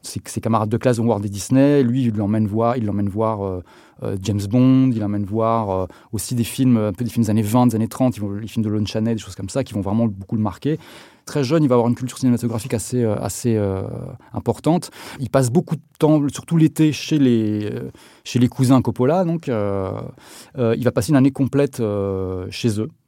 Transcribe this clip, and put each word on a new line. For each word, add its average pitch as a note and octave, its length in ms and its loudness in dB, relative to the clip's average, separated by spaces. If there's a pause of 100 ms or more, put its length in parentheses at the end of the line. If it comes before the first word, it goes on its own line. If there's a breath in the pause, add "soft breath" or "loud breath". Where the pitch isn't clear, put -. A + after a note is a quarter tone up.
ses, - 240 -10
ses - 160 -8
camarades G#2+ 300 0
de A2+ 80 0
classe B2 180 2
vont A2+ 80 0
voir A2 160 2
des G#2 80 -4
Disney, C3+ 540 4
lui, B2+ 220 0
il A2+ 120 0
l'emmène G#2+ 300 0
voir, A2+ 320 0
il A2 80 -2
l'emmène G2+ 240 -2
voir, G#2+ 340 -2
euh, F#2 180 -4 (400 soft breath)
euh, G#2+ 200 -4
James G2+ 260 -2
Bond, C3 440 4
il A2 80 -2
l'emmène G2+ 260 -2
voir, A2 440 0
euh, F#2+ 160 0 (260 loud breath)
aussi A2 220 -4
des A#2 100 0
films, B2+ 340 2
un G#2+ 160 -2
peu A#2+ 100 -6
des A2+ 60 -4
films A#2 140 0
des G#2 60 -2
années A2 120 2
vingt, A#2+ 240 4
des A2+ 80 2
années A2 120 0
trente, B2+ 300 -2
ils G2+ 40 -10
vont, G2+ 120 -6
les G#2 160 -10
films A2+ 160 -2
de G#2+ 60 0
Lon G#2+ 160 0
Chaney, A2 260 -2
des A2 80 -4
choses G2 140 -16
comme F#2+ 160 -10
ça, C3+ 120 -2
qui - 120 -8
vont G2+ 80 -2
vraiment G#2+ 240 0
beaucoup G2 300 -6
le A2 60 0
marquer. C#3 360 -2 (480 loud breath)
Très C#3+ 180 -2
jeune, D#3 180 2
il D3 60 2
va B2 60 4
avoir A#2 160 4
une A#2+ 40 2
culture B2 220 -8
cinématographique A#2 560 -2
assez, B2 320 -2
euh, G#2+ 120 0
assez, A2+ 400 -2
euh, G2 260 0 (500 soft breath)
importante. D3 580 -2 (280 loud breath)
Il C3+ 100 -6
passe C3 220 2
beaucoup D#3+ 260 2
de - 60 -12 (160)
temps, D#3 200 4 (140)
surtout - 240 -4
l'été, D#3 360 4
chez D3+ 260 -2
les, A2 520 2
euh, C3 200 -8 (340 loud breath)
chez - 140 -2
les B2 100 4
cousins B2+ 320 4
Coppola. C#3 460 2
Donc, E3 240 -4
euh, G2+ 420 -2 (640 loud breath)
euh, A#2 220 2
il A2 60 -4
va A#2+ 80 -2
passer B2+ 180 -2
une D3+ 60 4
année C3+ 140 4
complète, C3+ 500 -2
euh, F#2+ 680 -4
chez G#2 320 -2
eux. A2+ 80 -4 (200)